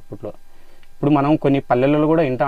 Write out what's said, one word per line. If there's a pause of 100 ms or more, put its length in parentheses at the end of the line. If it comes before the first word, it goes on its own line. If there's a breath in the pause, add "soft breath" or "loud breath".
అప్పట్లో. (600 soft breath)
ఇప్పుడు
మనం (120)
కొన్ని (100)
పల్లెలలో
కూడా
వింటా